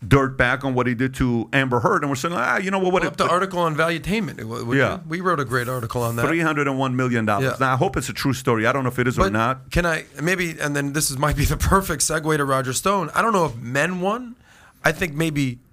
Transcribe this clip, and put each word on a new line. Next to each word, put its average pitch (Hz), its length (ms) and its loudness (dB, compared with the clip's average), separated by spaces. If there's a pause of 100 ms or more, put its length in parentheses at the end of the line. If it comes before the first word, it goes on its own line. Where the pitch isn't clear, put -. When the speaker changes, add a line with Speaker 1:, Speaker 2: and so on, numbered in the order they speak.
Speaker 1:
dirtbag 131 580 4
on 131 120 -2
what 123 100 2
he 127 80 2
did 127 220 -2
to 120 360 0
Amber 135 280 2
Heard, 170 240 2
and 143 80 -2
we're 135 40 0
saying, 165 220 -4
"Ah, 120 200 0
you 190 120 -2
know 196 80 0
what, 185 160 2
what 185 80 2
Speaker 2:
Pull 151 60 0
Speaker 1:
it, 147 60 -6
Speaker 2:
up - 40 -8
the 185 80 2
Speaker 1:
but" 151 80 2
Speaker 2:
article 180 260 0
on 165 160 0
Valuetainment, 165 600 -2
w-, 113 260 -8
wouldn't 117 120 0
Speaker 1:
Yeah. 120 240 2 (100)
Speaker 2:
we? 165 100 -4
We - 60 -6
wrote 175 140 0
a 139 60 -2
great 120 220 -2
article 123 360 -4
on 117 140 -2
that. 120 100 2
Speaker 1:
Three 165 140 0
hundred 147 260 0
and 135 100 0
one 131 180 0
million 120 300 0
dollars. 107 340 2
Speaker 2:
Yeah. 135 60 2
Speaker 1:
Now, 131 80 2
I 131 40 2
hope 175 200 0
it's 143 100 -4
a 113 60 -8
true 135 200 0
story. 117 340 0
I 127 60 6
don't 139 100 -2
know 123 80 -2
if 127 80 -2
it 123 80 2
is 127 100 0
or - 60 2
Speaker 2:
But 101 100 0
Speaker 1:
not. 120 380 -2
Speaker 2:
can 175 160 2
I, 160 180 -2 (160)
maybe, 175 400 0
and 143 140 -2
then 143 180 -2
this 151 160 0
is, 131 80 -4
might 147 180 0
be 147 100 2
the 151 120 0
<laughs> - 180 2
perfect 180 280 0
segue 156 340 0
to 147 80 0
Roger 131 280 0
Stone. 190 420 0
I 180 80 2
don't 226 100 2
know 175 120 2
if 120 120 -4
men 143 420 -2
won. 226 360 -4 (500)
I 156 60 2
think 160 240 -4
maybe, 143 420 -2 (160)